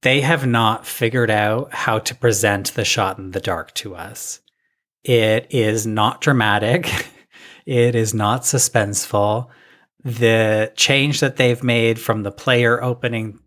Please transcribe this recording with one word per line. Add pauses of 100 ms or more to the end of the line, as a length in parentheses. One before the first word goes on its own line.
they
have
not
figured
out
how
to
present
The
Shot
in
the
Dark
to
us. (640)
It
is
not
dramatic. (220)
<laughs> (460)
It
is
not
suspenseful. (540)
The
change
that
they've
made
from
the
player
opening